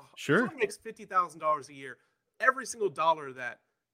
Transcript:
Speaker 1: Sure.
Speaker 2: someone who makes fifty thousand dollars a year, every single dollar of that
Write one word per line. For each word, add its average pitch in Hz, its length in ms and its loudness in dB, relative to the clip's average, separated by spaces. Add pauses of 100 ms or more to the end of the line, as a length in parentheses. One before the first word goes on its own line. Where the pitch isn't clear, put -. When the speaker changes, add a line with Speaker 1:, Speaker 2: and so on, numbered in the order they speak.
(160)
Speaker 1:
Sure. 147 240 4
Speaker 2:
someone 247 160 0
who 269 40 -8
makes 208 180 0
fifty 220 280 -14
thousand 175 360 0
dollars 151 280 0
a 147 40 -20
year, 135 240 -16 (420)
every 254 260 2
single 208 240 -2
dollar 156 380 2
of 131 80 -12
that 123 240 -8 (340)